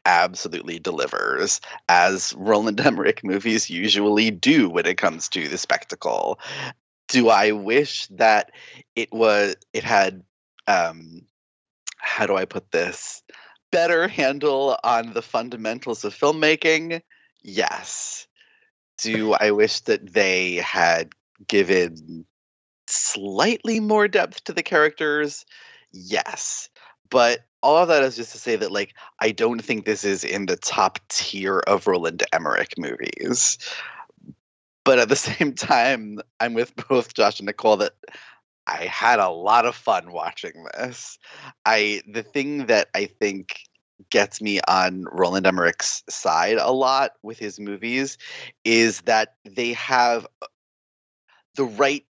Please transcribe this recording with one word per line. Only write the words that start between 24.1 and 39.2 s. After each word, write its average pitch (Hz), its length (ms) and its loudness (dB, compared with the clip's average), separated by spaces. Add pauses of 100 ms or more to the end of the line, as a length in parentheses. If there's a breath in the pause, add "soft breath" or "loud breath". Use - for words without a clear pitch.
to 180 80 -10
the 165 100 -4
characters? 151 800 0 (460 loud breath)
Yes. - 800 -8 (400 soft breath)
But 120 320 4 (220)
all 147 140 6
of 175 100 4
that 151 160 4
is 127 120 0
just 117 180 -12
to 113 40 -18
say 117 200 -2
that, 95 140 -4
like, 101 220 -4 (280 loud breath)
I 110 100 2
don't 113 320 -2
think 110 220 -4
this 107 180 -2
is 98 200 -2
in 98 220 -4
the 90 100 -2
top - 440 0 (100)
tier 95 520 -2
of 98 260 0
Roland 85 340 0 (100)
Emmerich 76 460 -2
movies. - 800 -4 (1300 loud breath)
But 131 160 6
at 113 100 4
the 131 60 4
<laughs> - 0 -
same 127 380 -2
time, 117 680 0 (200)
I'm 117 140 -2
with 117 220 -2 (120)
both 127 260 0
Josh 104 260 2
and 101 80 -10
Nicole 107 300 2
that 98 160 -2 (760 loud breath)
I 82 180 -4
had 117 340 2
a 95 100 2